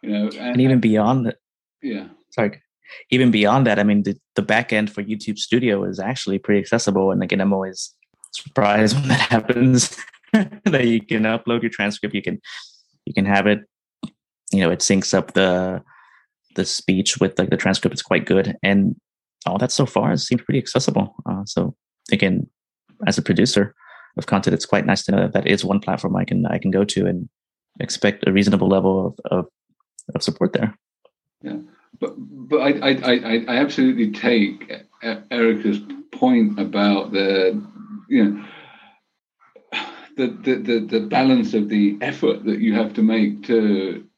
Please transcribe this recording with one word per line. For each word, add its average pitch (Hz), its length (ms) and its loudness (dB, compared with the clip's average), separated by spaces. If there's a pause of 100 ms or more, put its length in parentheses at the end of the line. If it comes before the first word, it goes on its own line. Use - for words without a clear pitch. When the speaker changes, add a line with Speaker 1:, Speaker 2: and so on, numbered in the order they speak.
Speaker 1:
You - 100 -10
know, 104 160 -2
and, - 80 -8
Speaker 2:
and 123 260 -2
even 131 180 4
beyond 113 460 2
that, 113 120 -6 (440)
Speaker 1:
yeah. 113 260 -8 (240)
Speaker 2:
Sorry. 107 300 -4 (480)
Even 127 220 4
beyond 107 360 4
that, 104 120 2
I 104 40 2
mean, 104 200 4
the, 101 140 -4 (180)
the 101 60 0
back 110 300 0
end 107 200 0
for 104 120 -10
YouTube 107 360 -8
Studio 113 440 0
is 95 160 -6
actually 98 400 -4
pretty 104 200 2
accessible. 95 520 0
And 98 120 0
again, 98 180 0
I'm 98 120 2
always 95 400 -6 (380)
surprised 107 640 2
<laughs> 139 40 2
when 139 80 -2
that 131 140 2
happens, 123 760 2 (180)
<laughs> - 180 -8
that 160 520 2
you 113 160 2
can 110 220 -2
upload 113 380 0
your 113 100 -2
transcript, 104 420 -4
you 101 80 -4
can, - 180 -6 (640)
you - 80 -10
can 98 120 0
have 98 220 4
it, 104 140 2 (920)
you 98 80 2
know, 85 100 4
it 85 100 0
syncs - 340 0
up 92 200 0
the, 92 480 0 (760)
the 95 100 -2
speech - 520 -2
with, - 220 0
like, 95 100 0
the - 80 0
transcript. 92 360 0
It's - 80 -10
quite 85 240 0
good. 95 380 2
And 98 320 2 (500)
all 90 120 -2
that 123 140 -2
so 139 140 2
far 135 320 2
seems 127 240 -2
pretty 147 180 0
accessible. - 560 -2 (100)
Uh, 95 200 -6
so - 300 -4 (360)
again, 98 360 0 (600)
as - 100 0
a - 40 -2
producer 104 540 2 (420)
of - 80 -8
content, 98 280 0
it's - 120 -4
quite - 200 0
nice 95 200 0
to 95 60 -2
know 98 100 2
that - 120 -2
that - 140 0
is 98 180 0
one 98 140 0
platform - 360 -4
I 95 100 0
can, 92 200 -2
I 87 120 -2
can 95 140 -2
go 95 140 2
to 95 200 -2
and 90 240 -4 (500)
expect - 480 -2
a 95 40 2
reasonable 95 380 2
level 95 380 2
of, - 240 -8
of, 90 140 0 (680)
of - 100 -6
support - 300 -2
there. - 240 -4 (640)
Speaker 1:
Yeah, - 160 -12 (420)
but, - 180 -6
but 135 440 -6
I, 139 80 2 (100)
I, 135 120 0
I, 113 560 0
I 123 100 -2
absolutely 127 540 2
take 107 600 0 (320)
E-, 110 280 -8
Erica's 110 480 0 (320)
point 113 480 2
about 101 520 0
the, 98 500 0 (460)
you 120 160 4
know, 104 220 -2 (1700)
the, 131 100 0
the, 120 280 -2
the, 113 240 -2
the 110 280 -2
balance 127 460 2
of 107 140 0
the 104 340 2
effort 123 440 -2
that 104 140 -2
you 110 140 2
have 107 200 -2
to 113 80 0
make 110 420 2
to 101 600 0 (120)